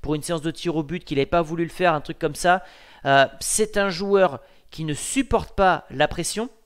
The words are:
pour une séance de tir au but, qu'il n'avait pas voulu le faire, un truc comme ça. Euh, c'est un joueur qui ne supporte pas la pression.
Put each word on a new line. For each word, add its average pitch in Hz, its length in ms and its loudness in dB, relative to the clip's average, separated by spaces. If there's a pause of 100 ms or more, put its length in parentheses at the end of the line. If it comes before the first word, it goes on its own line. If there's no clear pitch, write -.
pour 147 140 -4
une 151 80 -4
séance 170 180 -4
de 160 100 -4
tir 170 240 -4
au 160 80 -2
but, 156 220 -8
qu'il 143 140 -4
n'avait 135 80 2
pas 170 160 0
voulu 165 220 -2
le 156 60 -8
faire, 180 220 0
un 151 80 0
truc - 180 -12
comme 147 160 -2
ça. 180 300 2 (400)
Euh, 139 220 6 (140)
c'est - 360 -2
un 196 140 2
joueur 185 500 2 (300)
qui 156 140 -8
ne 151 100 -2
supporte 233 600 -2
pas 185 360 2
la 143 180 0
pression. 202 400 -4 (180)